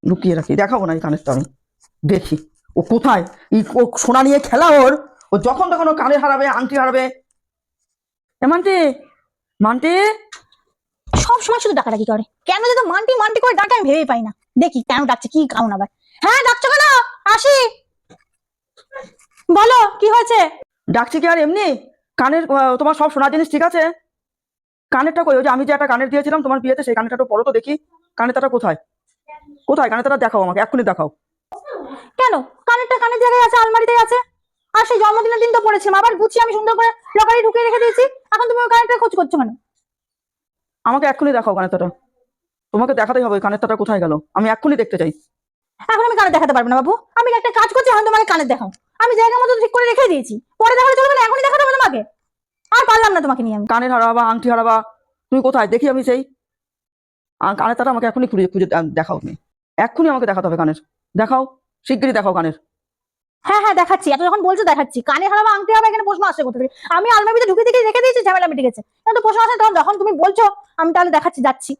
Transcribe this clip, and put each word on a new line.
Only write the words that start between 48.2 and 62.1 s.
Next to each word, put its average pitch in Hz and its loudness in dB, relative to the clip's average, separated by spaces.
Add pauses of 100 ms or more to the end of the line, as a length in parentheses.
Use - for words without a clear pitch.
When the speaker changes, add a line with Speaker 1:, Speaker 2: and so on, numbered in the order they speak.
Speaker 2:
কানের 320 -2
দেখাও। 240 -6 (320)
আমি 480 2
জায়গা 466 2
মতো 480 2 (100)
ঠিক 466 -2
করে 494 2
রেখে 508 2
দিয়েছি, 254 -6 (260)
পরে 453 4
দেখালে 508 4
চলবে 554 2
না? 494 2
এখনই 523 -2
দেখাতে 571 2
হবে 523 0
তোমাকে, 330 0 (760)
আর 494 4
পারলাম 440 4
না 349 0
তোমাকে 254 -2
নিয়ে 220 -4
আমি। 208 -6
Speaker 1:
কানের 247 -2
হারাবা, 233 2
আংটি 233 -2
হারাবা, 226 2 (520)
তুমি 262 2
কোথায় 254 0
দেখি 233 0
আমি 262 0
সেই। 254 0 (1200)
আর 196 -2
কানের 226 -2
তারটা 262 -2
আমাকে 233 -4
এখনই 247 -2
খুঁজে, 190 0
খুঁজে 185 -2
দে-, 165 -4
দেখাও 160 -6
তুমি, 160 -12 (440)
এক্ষুনি 269 0
আমাকে 254 -2
দেখাতে 190 -2
হবে 165 -4
কানের। 156 -2 (360)
দেখাও, 226 0 (440)
শিগগিরই 254 -2